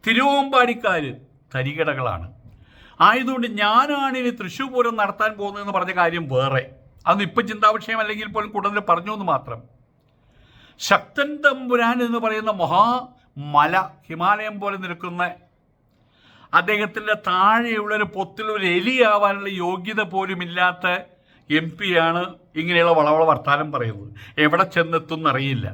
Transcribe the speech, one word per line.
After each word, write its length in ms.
തിരുവമ്പാടിക്കാര് 1080
തരികിടകളാണ്. 720
ആയതുകൊണ്ട് 420
ഞാനാണ് 580
ഇനി 100
തൃശ്ശൂർ 340
പൂരം 260
നടത്താൻ 380
പോകുന്നതെന്ന് 400
പറഞ്ഞ 140
കാര്യം 320
വേറെ. 280
അതൊന്നും 220
ഇപ്പം 220
ചിന്താവിഷയമല്ലെങ്കിൽ 840
പോലും 200
കൂടുതൽ 240
പറഞ്ഞു 260
എന്ന് 160
മാത്രം. 280
ശക്തൻ 480
തമ്പുരാൻ 520
എന്ന് 180
പറയുന്ന 280
മഹാമല, 1120
ഹിമാലയം 540
പോലെ 220
നിൽക്കുന്ന 380
അദ്ദേഹത്തിൻ്റെ 560
താഴെയുള്ളൊരു 800
പൊത്തിൽ 300
ഒരു 100
എലിയാവാനുള്ള 680
യോഗ്യത 380
പോലും 340
ഇല്ലാത്ത 400
എം 80
പി 100
ആണ് 180
ഇങ്ങനെയുള്ള 380
വളവള 320
വർത്താനം 440
പറയുന്നത്. 360
എവിടെ 200
ചെന്നെത്തുന്നറിയില്ല. 1000